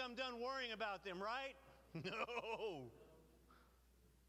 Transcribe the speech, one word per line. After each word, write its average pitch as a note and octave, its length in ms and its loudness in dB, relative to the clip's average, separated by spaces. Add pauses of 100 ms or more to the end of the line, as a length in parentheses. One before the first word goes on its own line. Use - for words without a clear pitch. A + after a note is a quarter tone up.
I'm B3 100 -2
done B3+ 240 2
worrying B3 340 2
about G3+ 300 2
them, F#3 160 0
right? B3 360 2 (400)
<laughs> D#3+ 100 0
No. G#3+ 840 2 (1400)